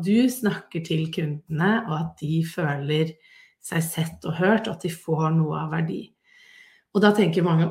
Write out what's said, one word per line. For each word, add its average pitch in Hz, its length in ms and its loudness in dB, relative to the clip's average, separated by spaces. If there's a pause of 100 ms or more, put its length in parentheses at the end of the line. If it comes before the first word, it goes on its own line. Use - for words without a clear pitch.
du 233 260 4
snakker 175 540 -4
til 160 260 -2
kundene, 156 600 -2 (180)
og 160 80 -2
at 165 240 -8
de 160 260 0
føler 151 720 -2 (500)
seg 170 160 0
sett - 460 -6
og 165 100 -4
hørt, 214 300 2
og - 80 -8
at - 80 -8
de 165 80 -4
får 160 420 -2
noe 156 300 0
av 156 80 -6
verdi. 165 320 -4 (880)
Og 196 80 2
da 208 100 8
tenker 180 320 2
mange, 165 240 4